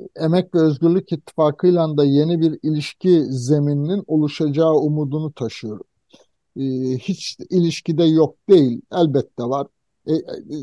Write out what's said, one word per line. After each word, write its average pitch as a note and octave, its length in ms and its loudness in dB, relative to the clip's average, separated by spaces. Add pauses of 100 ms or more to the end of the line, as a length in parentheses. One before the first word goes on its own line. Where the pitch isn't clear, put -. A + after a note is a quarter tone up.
(160)
Emek F3 400 -2
ve E3+ 40 2
Özgürlük E3 520 2
İttifakı'yla D#3+ 840 0
da D3 80 4
yeni D3+ 360 2
bir D#3+ 220 0
ilişki D#3 640 0
zemininin C#3+ 800 -2
oluşacağı D#3 680 0
umudunu D3+ 580 -2
taşıyorum. G#2+ 540 -10 (720)
E, C3+ 60 -6 (340)
hiç - 400 -8 (120)
ilişkide E3+ 540 0
yok D#3+ 320 4 (140)
değil, C#3+ 320 4 (100)
elbette C#3+ 520 0
var. C3+ 240 -4 (400)
E, D3+ 60 -2
e, D#3+ 100 -2 (400)